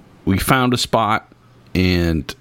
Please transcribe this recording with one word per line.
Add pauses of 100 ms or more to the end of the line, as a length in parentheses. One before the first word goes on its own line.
(240)
we
found
a
spot, (420)
and